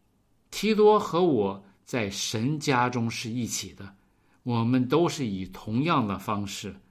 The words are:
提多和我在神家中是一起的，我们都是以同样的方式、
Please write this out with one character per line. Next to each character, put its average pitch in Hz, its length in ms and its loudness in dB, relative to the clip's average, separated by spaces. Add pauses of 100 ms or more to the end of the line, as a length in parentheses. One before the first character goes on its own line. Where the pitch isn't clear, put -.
(500)
提 214 240 0
多 208 260 8
和 175 240 2
我 101 400 2 (200)
在 110 260 -2
神 127 500 -4
家 123 300 2
中 117 200 -2
是 113 200 -8
一 117 160 -4
起 98 260 -8
的， 98 240 -20 (460)
我 117 220 0
们 127 220 2
都 151 220 4
是 147 180 -4
以 95 200 -6
同 110 380 -4
样 151 220 2
的 98 120 -4
方 101 280 -4
式、 101 300 -10 (140)